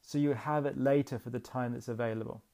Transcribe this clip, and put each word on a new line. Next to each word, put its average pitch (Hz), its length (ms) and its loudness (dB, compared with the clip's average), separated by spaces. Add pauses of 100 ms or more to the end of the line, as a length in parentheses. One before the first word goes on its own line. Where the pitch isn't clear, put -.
so - 160 -6
you 143 180 4
have 147 300 0
it 139 140 -2
later 135 400 4
for 120 120 -8
the 120 100 -4
time 123 320 -4
that's 120 160 -8
available? 113 520 -4 (140)